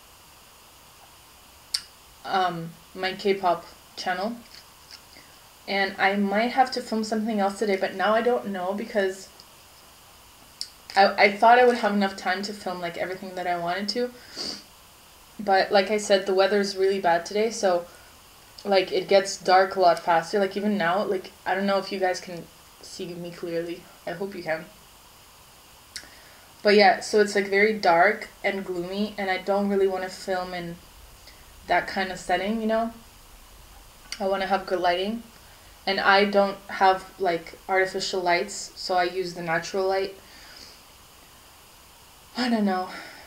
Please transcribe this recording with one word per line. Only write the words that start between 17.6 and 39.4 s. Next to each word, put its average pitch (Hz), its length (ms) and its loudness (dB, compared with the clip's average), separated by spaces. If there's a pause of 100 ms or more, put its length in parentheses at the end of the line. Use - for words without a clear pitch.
like, 190 260 2
it 180 160 -2
gets 196 300 4
dark 190 380 4
a 196 40 0
lot 170 200 6
faster. 170 400 0
Like, 196 180 -2
even 202 200 0
now, 175 260 0
like, 185 280 -4 (140)
I 180 80 -2
don't 196 140 -2
know 196 100 2
if 190 140 -6
you 196 80 -4
guys 180 200 0
can 170 260 -14 (360)
see 180 320 -12
me 170 180 -12
clearly. 170 520 -6 (240)
I 175 40 -6
hope 196 240 -8
you 175 80 -12
can. 160 220 -4 (2000)
But 202 120 6
yeah, 196 240 8
so - 220 2
it's, 202 140 0
like, 196 120 0
very 202 260 2
dark 196 560 2 (140)
and 196 220 -4
gloomy, 185 520 -6
and 196 120 -4
I 185 80 -2
don't 196 320 -2
really 196 180 2
wanna 185 220 -4
film 185 440 -6
in 175 240 -8 (880)
that 175 200 0
kind 185 240 -4
of 185 80 -10
setting, 190 400 -2
you 220 80 -2
know? 226 240 0 (1300)
I 202 80 -2
wanna 190 200 0
have 190 180 0
good 185 140 -2
lighting, 185 420 0 (640)
and 196 140 -2
I 196 260 6
don't 196 320 2 (100)
have, 190 520 2
like, 170 400 -4 (100)
artificial 190 520 -2
lights, 175 540 -2
so - 200 -4
I 180 80 4
use 180 320 -4
the 175 80 -10